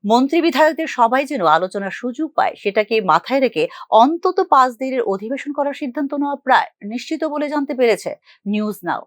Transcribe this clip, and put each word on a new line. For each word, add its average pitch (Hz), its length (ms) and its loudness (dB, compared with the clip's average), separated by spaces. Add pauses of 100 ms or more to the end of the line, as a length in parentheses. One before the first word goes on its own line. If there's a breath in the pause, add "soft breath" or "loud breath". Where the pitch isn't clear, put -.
মন্ত্রী 254 380 2
বিধায়কদের 311 560 2
সবাই 247 280 2
যেন 262 200 -4
আলোচনার 185 560 0
সুযোগ 254 340 -6
পায় - 220 0
সেটাকে 214 440 -2
মাথায় 185 440 2
রেখে 160 180 0 (260 loud breath)
অন্তত 330 480 4 (120)
পাঁচ 262 280 6
দিনের 262 240 -4
অধিবেশন 220 520 -4
করার 277 280 -4
সিদ্ধান্ত 277 320 -6
নেওয়া 285 300 -2
প্রায় 226 260 2 (160)
নিশ্চিত 247 380 -8
বলে 294 260 -4
জানতে 294 240 -4
পেরেছে 233 380 0 (340 soft breath)
নিউজ 208 380 -4
নাও। 143 240 -4